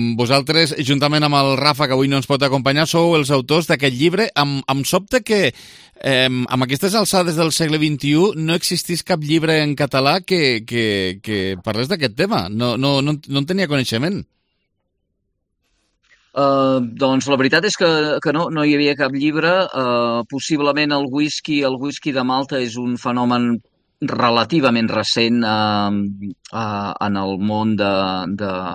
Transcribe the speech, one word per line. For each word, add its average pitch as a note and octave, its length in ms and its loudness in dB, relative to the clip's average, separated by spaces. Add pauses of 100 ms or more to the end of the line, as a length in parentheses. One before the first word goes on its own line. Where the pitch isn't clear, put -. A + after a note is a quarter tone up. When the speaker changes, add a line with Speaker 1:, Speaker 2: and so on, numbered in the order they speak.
(140)
Speaker 1:
vosaltres, C#3 680 2
juntament C#3+ 440 2
amb D3 140 2
el C#3 160 4
Rafa, C#3 320 0
que C3 80 0
avui C3+ 160 2
no C#3 80 2
ens C3 80 -2
pot C#3 180 0
acompanyar, C#3 440 2
sou E3+ 260 2
els C#3+ 180 2
autors D3 380 2
d'aquest C#3 240 2
llibre. E3+ 380 2
Em, C#3+ 300 0
em C#3 200 -2
sobta F#3+ 400 0
que, G3+ 300 2 (440)
em, B2+ 500 2
amb B2+ 200 0
aquestes F#3 300 0
alçades F3+ 420 0
del E3 160 0
segle D#3 240 0
vint D3+ 240 0
i C#3+ 140 2
u F#3+ 180 4
no D#3+ 240 -2
existís E3+ 480 -4
cap E3+ 160 -2
llibre D#3 400 0
en D3 140 0
català C#3+ 440 0
que, C#3 440 0
que, A#2 240 -2 (320)
que F#2+ 380 -4
parlés A2 320 -4
d'aquest C#3 280 -2
tema. F3+ 300 -2
No, A#2 280 -2
no, C#3 240 0
no, C#3+ 160 0
no C#3 240 -6
en C#3 80 -2
tenia F#3 220 -2
coneixement. C3+ 540 -2 (2000)
Speaker 2:
Eh, C3+ 420 2 (140)
doncs C3 360 0
la C#3 120 2
veritat D#3 260 2
és G3+ 120 -2
que, F3+ 100 2 (320)
que D3 140 0
no, D#3+ 160 -2
no D#3 160 -2
hi D3 100 4
havia C#3+ 200 0
cap C#3 200 -2
llibre. D3+ 460 0
Eh, A#2+ 640 0
possiblement D3 680 0
el C#3+ 160 0
whisky, D3 540 -2
el C3 160 -2
whisky C#3+ 340 -6
de C3 120 0
Malta C3 360 -2
és A#2 160 -4
un B2 200 -4
fenomen A#2+ 580 0 (460)
relativament A#2 880 2
recent, A#2 520 0
eh, G2+ 880 0 (200)
eh, G#2 480 -4
en G2+ 200 -2
el G2 220 -2
món G#2+ 360 0
de, G2+ 160 2 (380)
de, G2 240 -4 (220)